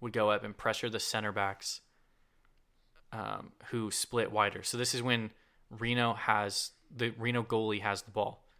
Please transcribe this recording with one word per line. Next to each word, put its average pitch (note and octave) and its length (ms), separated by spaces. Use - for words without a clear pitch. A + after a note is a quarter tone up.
would A#2 140
go G#2+ 160
up G#2 140
and G#2 120
pressure A#2 320
the A2 120
center G#2+ 320
backs, G2 480
um, G#2 400
who A2 200
split - 420
wider. G2+ 300
So - 160
this B2 160
is B2 80
when A#2 280
Reno A#2 440
has, G#2 560
the A#2 160
Reno A#2 320
goalie A2 400
has G2+ 200
the - 80
ball, G#2+ 340